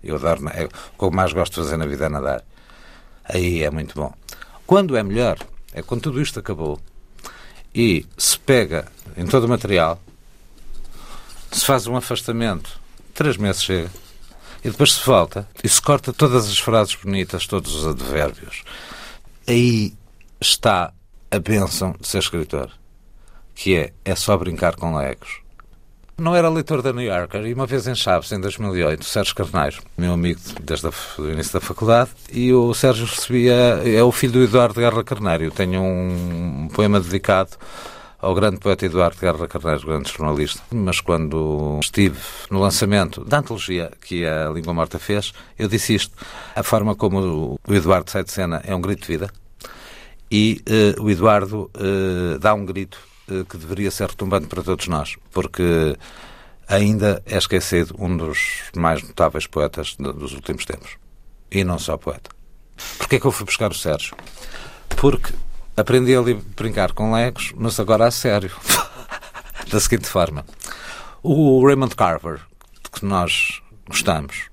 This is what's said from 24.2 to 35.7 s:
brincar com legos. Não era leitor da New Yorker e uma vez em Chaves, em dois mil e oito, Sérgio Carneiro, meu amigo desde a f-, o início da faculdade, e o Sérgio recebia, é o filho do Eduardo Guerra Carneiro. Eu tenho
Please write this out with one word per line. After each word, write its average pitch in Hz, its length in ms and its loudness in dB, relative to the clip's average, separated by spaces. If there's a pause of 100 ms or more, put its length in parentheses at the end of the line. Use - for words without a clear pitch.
brincar 85 380 0
com 82 200 -4
legos. - 460 -6 (760)
Não 170 160 0
era 170 140 6
leitor 156 340 0
da 131 100 0
New 123 100 -4
Yorker 95 440 -2
e 120 80 -4
uma 127 100 -2
vez 120 220 -2
em 127 80 -2
Chaves, 87 360 0
em 104 80 -2
dois 95 200 -4
mil 98 180 -2
e 87 60 2
oito, 76 220 0
Sérgio - 280 -2
Carneiro, 80 480 -2 (160)
meu 87 160 0
amigo 85 260 0 (220)
desde 76 240 -4
a 78 60 -2
f-, - 280 -12
o 76 120 -4
início 78 220 -4
da 90 80 0
faculdade, 117 500 2 (200)
e 123 220 2
o 120 220 4
Sérgio 117 320 2
recebia, 120 760 4
é 113 200 6
o 123 80 8
filho 120 220 0
do 127 100 8
Eduardo 120 360 6
Guerra 113 240 2
Carneiro. 90 420 0
Eu 78 60 -4
tenho 92 300 0